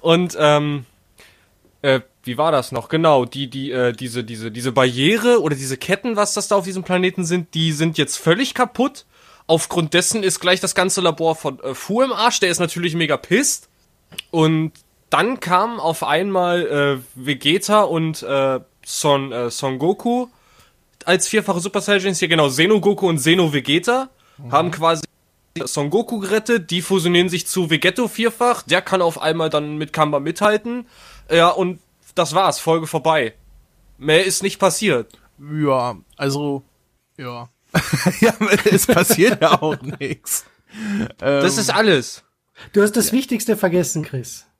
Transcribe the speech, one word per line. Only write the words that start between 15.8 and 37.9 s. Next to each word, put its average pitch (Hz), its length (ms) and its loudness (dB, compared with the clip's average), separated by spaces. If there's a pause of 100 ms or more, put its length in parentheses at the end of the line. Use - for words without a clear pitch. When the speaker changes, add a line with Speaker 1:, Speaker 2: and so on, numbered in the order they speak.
Speaker 1:
einmal, 175 640 0
äh, 135 580 -2
Vegeta 156 580 2
und, 160 400 -2
äh, 135 360 0 (260)
Son, 139 460 0
äh, 120 180 -4
Son 131 300 -6
Goku 233 480 0 (800)
als 180 240 2
vierfache 202 320 0
Super 196 200 -4
Saiyajins. 196 380 0
Hier 180 80 -2
genau, 160 220 2
Xeno 175 320 4
Goku 190 260 2
und 170 100 2
Xeno 160 360 2
Vegeta 170 560 0 (280)
Speaker 2:
Mhm. 127 140 -14
Speaker 1:
haben 160 200 2
quasi 160 320 0 (640)
Son 143 240 -4
Goku 226 300 -2
gerettet. 214 520 -2
Die 175 100 -2
fusionieren 175 480 2
sich 170 160 -6
zu 175 240 -2
Vegetto 185 380 0
vierfach. 233 560 0
Der 185 180 0
kann 190 200 -2
auf 170 200 -2
einmal 160 280 0
dann 151 280 -4
mit 151 160 -8
Kamba 147 260 0
mithalten. 208 680 -2 (420)
Ja, 165 200 4
und 180 300 -2 (360)
das 156 180 -2
war's. 185 260 2
Folge 165 280 0
vorbei. 151 460 0 (640)
Mehr 156 280 4
ist 190 180 -2
nicht 190 160 -2
passiert. 170 540 0 (260)
Speaker 2:
Ja, 139 560 -2 (220)
also, 139 460 -4 (540)
ja. 120 320 -14 (240)
<laughs> - 460 0